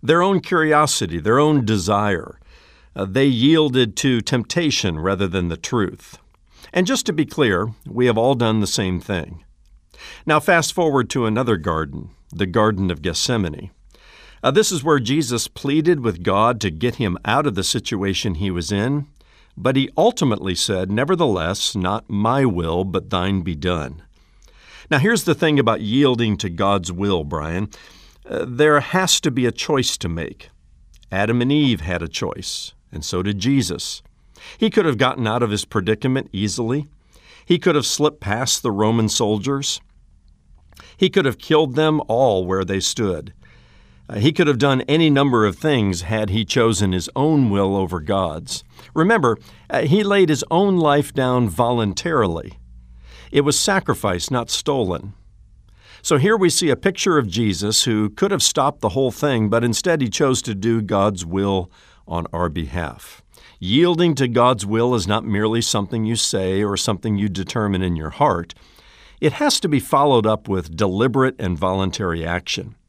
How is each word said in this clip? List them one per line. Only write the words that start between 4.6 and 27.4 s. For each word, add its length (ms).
rather 280
than 220
the 80
truth. 600
And 140
just 180
to 80
be 120
clear, 420
we 220
have 100
all 180
done 240
the 80
same 320
thing. 440
Now 140
fast 340
forward 380
to 140
another 300
garden, 540
the 120
Garden 460
of 100
Gethsemane. 680
Uh, 80
this 180
is 140
where 160
Jesus 480
pleaded 540
with 220
God 360
to 100
get 260
him 280
out 240
of 80
the 80
situation 720
he 160
was 220
in, 340
but 200
he 180
ultimately 580
said, 380
"Nevertheless, 840
not 320
my 360
will, 380
but 260
thine 320
be 140
done." 460
Now 80
here's 240
the 100
thing 240
about 220
yielding 580
to 120
God's 420
will, 320
Brian. 460